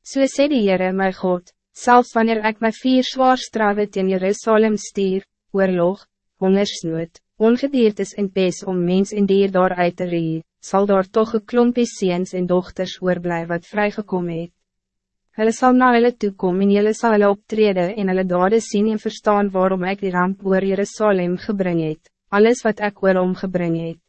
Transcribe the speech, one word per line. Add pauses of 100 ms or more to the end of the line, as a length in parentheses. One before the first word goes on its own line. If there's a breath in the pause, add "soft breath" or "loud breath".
So
sê
die
Heere
my
God, (200)
selfs
wanneer
ek
my
vier
zwaar
strawe
teen
Jerusalem
stuur, (340)
oorlog, (400)
hongersnood, (240)
ongediertes
en
pes
om
mens
en
dier
daar
uit
te
roei, (180)
sal
daar
toch
'n
klompie
seuns
en
dogters
oorblij
wat
vrygekom
het. (840)
Hulle
sal
na
hulle
toe
kom
en
julle
sal
hulle
optrede
en
hulle
dade
sien
en
verstaan
waarom
ek
die
ramp
oor
Jerusalem
gebring
het, (200)
alles
wat
ek
oor
hom
gebring (120)
het.